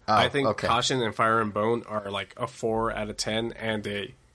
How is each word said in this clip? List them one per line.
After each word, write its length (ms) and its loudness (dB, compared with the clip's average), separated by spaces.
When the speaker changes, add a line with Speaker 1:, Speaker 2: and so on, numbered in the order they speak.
Speaker 1:
Oh, 60 4
Speaker 2:
I 160 6
think 180 0
Speaker 1:
okay. 200 0
Speaker 2:
Caution 340 2
and 120 0
Fire 280 4
and 120 -2
Bone 360 0
are, 220 -4
like, 260 -6
a 100 -4
four 480 -2
out 140 -4
of 80 -10
ten 360 -2
and 340 -2
a 260 -6